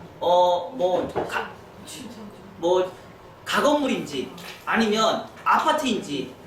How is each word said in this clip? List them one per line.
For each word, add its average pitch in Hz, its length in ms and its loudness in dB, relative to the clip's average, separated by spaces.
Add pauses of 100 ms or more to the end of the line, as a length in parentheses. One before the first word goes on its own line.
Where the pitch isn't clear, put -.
(200)
어, 175 560 4
뭐, 180 320 0 (220)
가-, - 200 -6 (1080)
뭐, 180 340 2 (540)
가건물인지, 262 840 0 (340)
아니면 214 600 2 (200)
아파트인지 262 880 0 (140)